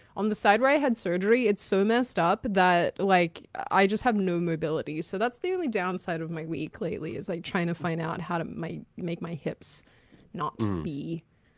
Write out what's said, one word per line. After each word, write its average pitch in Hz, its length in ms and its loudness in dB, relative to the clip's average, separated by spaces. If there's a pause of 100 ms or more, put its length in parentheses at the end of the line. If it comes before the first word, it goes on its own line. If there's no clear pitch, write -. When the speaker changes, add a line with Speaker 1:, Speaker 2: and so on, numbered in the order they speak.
(180)
Speaker 1:
on 208 100 0
the 208 80 0
side 214 240 4
where 262 120 4
I 294 60 6
had 269 200 2
surgery, 202 500 2
it's 202 160 2
so 196 220 2
messed 233 340 2
up 175 300 2
that, 180 500 4
like, 180 500 2 (220)
I 196 160 6
just 208 160 0
have 240 140 2
no 180 240 0
mobility. 160 600 -2
So - 160 -6
that's 240 220 -2
the 370 140 -2
only 349 160 -2
downside 185 500 -2
of 165 120 -6
my 160 140 -6
week 160 360 -6
lately 165 340 -6
is, - 140 -8
like, 175 140 -6
trying 175 240 -2
to 170 80 -2
find 165 260 -4
out 165 180 -6
how 170 200 -4
to 165 40 -4
my, 165 380 -8 (160)
make 170 240 -6
my 170 140 -8
hips - 480 -10 (500)
not 160 240 -8
Speaker 2:
Mm. 98 260 -2
Speaker 1:
be 156 400 -8 (340)